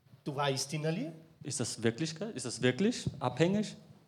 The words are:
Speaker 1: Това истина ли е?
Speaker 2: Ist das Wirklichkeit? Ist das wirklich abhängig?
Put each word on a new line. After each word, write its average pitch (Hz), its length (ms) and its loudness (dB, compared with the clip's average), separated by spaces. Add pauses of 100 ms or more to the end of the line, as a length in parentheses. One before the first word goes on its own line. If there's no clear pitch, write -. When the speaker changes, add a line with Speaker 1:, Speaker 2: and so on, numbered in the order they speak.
(240)
Speaker 1:
Това 143 260 0
истина 151 420 0
ли 180 80 -2
е? 302 120 -4 (360)
Speaker 2:
Ist 127 120 -4
das - 220 -2
Wirklichkeit? 160 540 0
Ist 131 100 -6
das 117 160 -4
wirklich 127 440 2 (140)
abhängig? 185 460 4 (420)